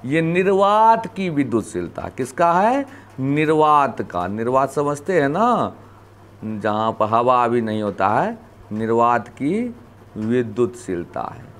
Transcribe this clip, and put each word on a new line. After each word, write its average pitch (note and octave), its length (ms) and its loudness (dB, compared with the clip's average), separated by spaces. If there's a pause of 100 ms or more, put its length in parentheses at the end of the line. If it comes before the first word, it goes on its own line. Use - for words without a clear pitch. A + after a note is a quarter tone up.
ये D3+ 160 0
निर्वात G3 840 4
की F#3 220 -6
विद्युतशीलता। A2 880 -4
किसका E3+ 360 0
है? A#3+ 320 2 (340)
निर्वात D3 840 2
का। F2+ 260 -4
निर्वात B2 440 0
समझते D3 500 -2
हैं C#3 80 2
ना, F3+ 440 0 (720)
जहाँ A2 480 -2
पर A2 140 0
हवा A#2+ 420 2
भी A#2 140 2
नहीं A2 200 -2
होता G2 280 0
है, F3+ 280 0 (340)
निर्वात A2+ 560 0
की A3+ 480 -4 (420)
विद्युतशीलता A2 1040 -4 (120)
है। - 120 -18 (140)